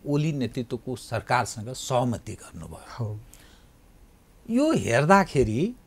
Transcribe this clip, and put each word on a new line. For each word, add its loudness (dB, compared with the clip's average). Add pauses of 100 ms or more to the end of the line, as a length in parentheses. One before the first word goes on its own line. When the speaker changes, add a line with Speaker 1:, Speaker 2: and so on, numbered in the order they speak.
Speaker 1:
ओली 2
नेतृत्वको -6
सरकारसँग -4
सहमति -2
गर्नुभयो। -16
Speaker 2:
हाँ। -8 (1200)
Speaker 1:
यो 4
हेर्दाखेरि 4 (120)